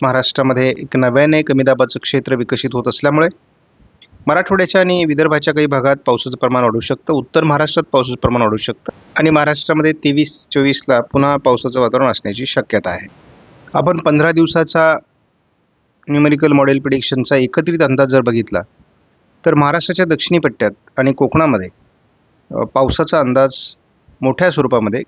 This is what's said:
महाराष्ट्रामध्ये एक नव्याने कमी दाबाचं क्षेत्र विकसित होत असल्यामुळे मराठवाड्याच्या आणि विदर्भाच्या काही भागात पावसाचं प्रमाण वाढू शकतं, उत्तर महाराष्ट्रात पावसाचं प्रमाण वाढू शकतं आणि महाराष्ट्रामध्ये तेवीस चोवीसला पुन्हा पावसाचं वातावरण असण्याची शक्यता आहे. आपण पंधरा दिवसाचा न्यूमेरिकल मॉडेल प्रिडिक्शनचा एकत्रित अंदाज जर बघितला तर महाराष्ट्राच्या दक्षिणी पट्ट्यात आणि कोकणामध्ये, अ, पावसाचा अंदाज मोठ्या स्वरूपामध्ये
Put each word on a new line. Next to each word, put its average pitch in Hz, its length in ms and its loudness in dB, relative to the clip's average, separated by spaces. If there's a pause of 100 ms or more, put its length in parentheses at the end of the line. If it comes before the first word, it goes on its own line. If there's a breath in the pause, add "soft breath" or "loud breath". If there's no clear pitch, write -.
महाराष्ट्रामध्ये 131 680 0
एक - 280 -6
नव्याने 139 440 2
कमी 139 220 0
दाबाचं 131 360 2
क्षेत्र 135 360 -4
विकसित 120 380 -4
होत 123 140 -4
असल्यामुळे 143 400 0 (1000)
मराठवाड्याच्या 185 540 0
आणि 180 240 2
विदर्भाच्या 151 480 0
काही 151 120 2
भागात 139 300 0
पावसाचं 127 400 -2
प्रमाण 127 280 0
वाढू 113 160 0
शकतं, 135 340 -4
उत्तर 147 300 -2
महाराष्ट्रात 151 480 0
पावसाचं 127 240 0
प्रमाण 120 260 0
वाढू 110 160 0
शकतं - 640 -8
आणि 156 100 2
महाराष्ट्रामध्ये 151 640 0
तेवीस 147 580 -2
चोवीसला 135 500 2
पुन्हा 139 360 0
पावसाचं 127 440 0
वातावरण 123 300 0
असण्याची 107 340 -8
शक्यता 104 440 -4
आहे. 90 180 -10 (640)
आपण 165 240 0
पंधरा 156 340 2
दिवसाचा 160 640 2 (1120)
न्यूमेरिकल 147 420 2
मॉडेल 139 280 4
प्रिडिक्शनचा 135 560 -2
एकत्रित 160 460 -2
अंदाज 135 260 2
जर 131 140 2
बघितला 113 400 -2 (840)
तर 160 80 4
महाराष्ट्राच्या 165 520 0
दक्षिणी 165 340 0
पट्ट्यात 113 320 -2 (260)
आणि 131 160 2
कोकणामध्ये, 131 540 0 (840)
अ, 117 120 -4
पावसाचा 135 560 0
अंदाज 131 360 2 (640)
मोठ्या 131 300 0
स्वरूपामध्ये 120 560 -2